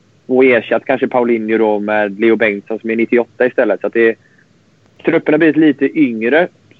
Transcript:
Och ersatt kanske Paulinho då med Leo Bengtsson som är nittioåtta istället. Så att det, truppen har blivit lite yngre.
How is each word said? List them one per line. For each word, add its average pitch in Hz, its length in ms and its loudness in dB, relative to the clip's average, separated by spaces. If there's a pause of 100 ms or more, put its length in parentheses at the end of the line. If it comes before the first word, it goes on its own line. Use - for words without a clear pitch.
(260)
Och 127 200 2
ersatt 113 400 0
kanske 131 220 -2
Paulinho 113 500 -2
då 107 220 0
med 104 400 -4
Leo 113 160 2
Bengtsson 107 440 -4
som 113 100 -10
är 113 60 -2
nittioåtta 117 500 -2
istället. 117 360 -2
Så - 60 -6
att - 60 -6
det, 113 220 2 (880)
truppen 156 280 0
har 151 60 2
blivit 156 180 2
lite 151 420 0
yngre. 120 480 0 (320)